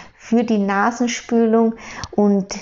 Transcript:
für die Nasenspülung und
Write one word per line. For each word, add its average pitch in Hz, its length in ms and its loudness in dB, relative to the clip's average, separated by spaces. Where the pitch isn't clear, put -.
für - 280 0
die 226 140 0
Nasenspülung 226 1160 0
und 202 500 2